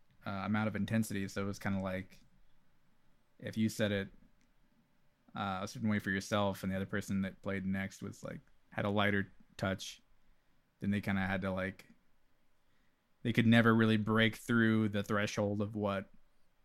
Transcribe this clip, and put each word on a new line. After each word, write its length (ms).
uh, 200
amount 240
of 80
intensity. 500
So 140
it 40
was 140
kinda 220
like, 380
if 180
you 100
set 240
it, 160
uh, 260
a 60
certain 220
way 100
for 100
yourself 540
and 80
the 40
other 120
person 340
that 220
played 220
next 360
was, 220
like, 160
had 140
a 40
lighter 420
touch, 440
then 80
they 120
kinda 200
had 200
to, 100
like, 340
they 120
could 120
never 300
really 220
break 400
through 520
the 140
threshold 580
of 140
what 340